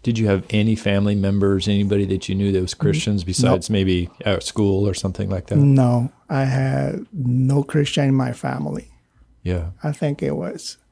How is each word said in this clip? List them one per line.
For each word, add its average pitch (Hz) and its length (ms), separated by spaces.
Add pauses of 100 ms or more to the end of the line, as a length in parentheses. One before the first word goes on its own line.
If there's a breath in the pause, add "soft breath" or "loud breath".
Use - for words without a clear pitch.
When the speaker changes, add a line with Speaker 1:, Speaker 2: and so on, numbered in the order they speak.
Speaker 1:
Did 117 160
you 110 80
have 98 240
any 107 240
family 104 400
members, 98 520
anybody 101 380
that 95 240
you 95 60
knew 101 160
that 92 100
was 90 140
Christians 101 480
Speaker 2:
No. - 20
Speaker 1:
besides 92 440
maybe 95 400 (160)
at 98 180
school 101 440
or 92 60
something 95 360
like 95 180
that? - 80
Speaker 2:
No, 135 560 (180)
I 135 140
had 135 720
no 131 500
Christian 143 460
in 135 40
my 127 200
family. 135 580 (500)
Speaker 1:
Yeah. 90 300 (120)
Speaker 2:
I 151 100
think 143 280
it 71 140
was - 420 (140)